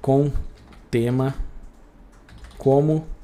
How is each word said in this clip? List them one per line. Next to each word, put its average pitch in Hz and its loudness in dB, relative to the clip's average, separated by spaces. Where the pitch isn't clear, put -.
com 139 4
tema 123 0
como 156 2